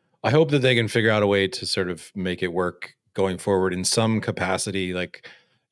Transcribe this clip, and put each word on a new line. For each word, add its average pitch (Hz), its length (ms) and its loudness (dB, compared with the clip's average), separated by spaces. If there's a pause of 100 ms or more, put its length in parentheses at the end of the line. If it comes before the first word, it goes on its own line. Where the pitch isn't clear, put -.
(240)
I 107 60 0
hope 147 220 4
that 143 80 2
they 127 160 4
can 113 120 2
figure 110 220 2
out 107 140 4
a 101 40 4
way 98 200 4
to 92 180 -8
sort 92 240 -2
of 87 260 -10
make 90 280 -4
it 87 100 -2
work 92 400 -4 (220)
going 95 240 0
forward 95 340 2
in 90 100 -4
some 113 380 2
capacity. 92 720 -4
Like, 90 340 -8 (440)